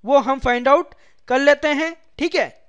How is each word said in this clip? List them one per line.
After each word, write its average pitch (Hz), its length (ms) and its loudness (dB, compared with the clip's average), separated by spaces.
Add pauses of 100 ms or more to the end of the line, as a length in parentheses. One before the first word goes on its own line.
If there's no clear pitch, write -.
वो 277 160 2
हम 262 200 -4
फाइंड 247 280 -2
आउट 302 260 0 (340)
कर 254 120 0
लेते 285 300 2
हैं, 320 240 -4 (240)
ठीक 330 160 -4
है। 226 140 0 (200)